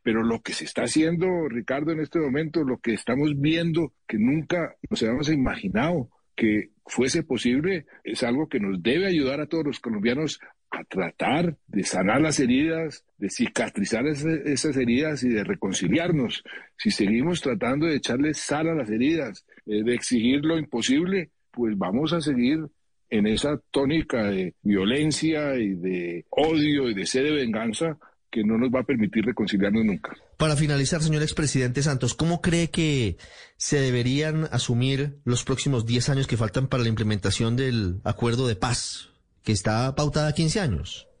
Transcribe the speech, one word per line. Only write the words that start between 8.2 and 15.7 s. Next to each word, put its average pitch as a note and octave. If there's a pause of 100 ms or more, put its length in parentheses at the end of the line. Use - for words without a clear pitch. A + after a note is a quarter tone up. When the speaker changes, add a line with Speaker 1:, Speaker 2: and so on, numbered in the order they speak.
Speaker 1:
algo C3+
que B2+
nos G2
debe D#3
ayudar D3
a D3
todos D#3+
los C#3
colombianos A#2+ (300)
a -
tratar C3 (100)
de G2
sanar G2+
las D3+
heridas, D3+ (120)
de G2
cicatrizar A2+
ese, D3+
esas C#3+
heridas C3
y B2
de G#2+
reconciliarnos. A2+ (340)